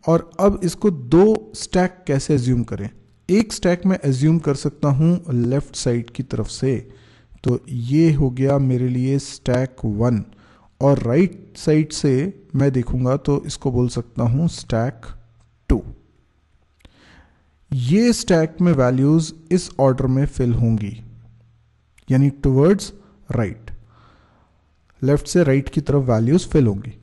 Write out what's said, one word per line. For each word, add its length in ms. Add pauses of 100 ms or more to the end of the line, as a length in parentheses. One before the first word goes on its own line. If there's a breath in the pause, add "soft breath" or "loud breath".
और 260 (100)
अब 240
इसको 260
दो 640
स्टैक 520
कैसे 280
अज्यूम 280
करें? 280 (400)
एक 220
स्टैक 340
मैं 120
अज्यूम 400
कर 160
सकता 340
हूँ 420
लेफ्ट 460
साइड 340
की 120
तरफ 240
से, 440 (540 soft breath)
तो 140 (100)
ये 440
हो 180
गया 280
मेरे 300
लिए 300
स्टैक 680
वन। 400 (560 soft breath)
और 180
राइट 580
साइड 360
से 500 (140)
मैं 160
देखूंगा 440
तो 300
इसको 260
बोल 160
सकता 340
हूँ 260
स्टैक 580 (640)
टू। 140 (1900 soft breath)
ये 400
स्टैक 480
में 120
वैल्यूज 600 (180)
इस 180 (100)
ऑर्डर 260
में 200
फिल 280
होंगी, 500 (1040)
यानी 200
टुवर्ड्स 640 (400 soft breath)
राइट, 380 (1300 soft breath)
लेफ्ट 240
से 180
राइट 240
की 120
तरफ 280
वैल्यूज 400
फिल 180
होंगी। 360